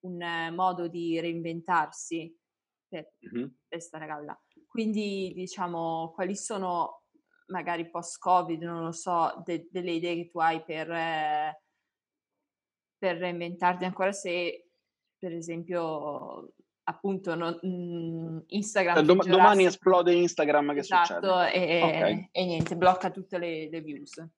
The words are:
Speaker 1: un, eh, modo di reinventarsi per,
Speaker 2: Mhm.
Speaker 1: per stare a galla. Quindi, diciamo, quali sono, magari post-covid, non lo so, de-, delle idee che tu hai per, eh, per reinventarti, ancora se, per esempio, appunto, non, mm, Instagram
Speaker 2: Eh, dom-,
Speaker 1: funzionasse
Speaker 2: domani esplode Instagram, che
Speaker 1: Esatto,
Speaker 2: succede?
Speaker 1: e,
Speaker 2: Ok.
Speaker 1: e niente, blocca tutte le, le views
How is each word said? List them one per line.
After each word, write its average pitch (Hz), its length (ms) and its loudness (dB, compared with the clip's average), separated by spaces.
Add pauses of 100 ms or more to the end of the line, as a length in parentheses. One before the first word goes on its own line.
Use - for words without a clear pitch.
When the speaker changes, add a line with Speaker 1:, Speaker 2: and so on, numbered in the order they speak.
Speaker 1:
un, 180 200 -10
eh, 165 300 -4
modo 180 360 0
di 165 320 -2
reinventarsi 165 1120 -2 (560)
per, 156 340 -14
Speaker 2:
Mhm. 131 340 -8 (120)
Speaker 1:
per 165 140 -10
stare 156 220 -14
a 156 40 -12
galla. 147 320 -10 (280)
Quindi, 202 680 -2
diciamo, 170 800 -4
quali 190 220 -4
sono, 185 680 -4 (440)
magari 170 420 -4
post-covid, 170 720 0
non 170 220 -6
lo 165 80 -4
so, 170 520 0
de-, 165 280 -6
delle 180 200 -4
idee 170 240 -2
che 170 140 -6
tu 175 100 -8
hai 160 240 2
per, 160 280 -8
eh, 156 680 -2 (1400)
per 180 200 0
reinventarti, 180 680 -2
ancora 185 280 0
se, 175 580 -6 (480)
per 175 160 -8
esempio, 165 1200 -6 (300)
appunto, 190 520 -4
non, 170 300 -2
mm, 165 840 -4
Instagram 190 500 2
Speaker 2:
Eh, 156 40 8
dom-, 151 160 6
Speaker 1:
funzionasse 185 120 2
Speaker 2:
domani 196 360 10
esplode 175 480 6
Instagram, 147 600 4
che 143 60 0
Speaker 1:
Esatto, 175 340 2
Speaker 2:
succede? 180 400 4
Speaker 1:
e, 170 300 2
Speaker 2:
Ok. 165 480 2
Speaker 1:
e 185 140 0
niente, 170 320 -2
blocca 185 340 4
tutte 190 260 -10
le, 160 320 -6
le 160 120 -8
views 147 340 -14 (220)